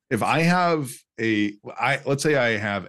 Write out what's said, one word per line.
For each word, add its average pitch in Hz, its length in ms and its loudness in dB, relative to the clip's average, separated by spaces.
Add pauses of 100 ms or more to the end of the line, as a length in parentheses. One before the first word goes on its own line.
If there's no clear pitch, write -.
if 113 140 0
I 123 180 2
have 170 480 2 (300)
a, 104 340 0 (240)
I, 131 280 0
let's 139 180 -2
say 151 120 2
I 120 160 2
have 101 380 -2